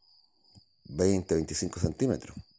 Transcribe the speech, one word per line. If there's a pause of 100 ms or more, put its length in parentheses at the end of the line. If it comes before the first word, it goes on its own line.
(840)
veinte,
veinticinco
centímetros. (240)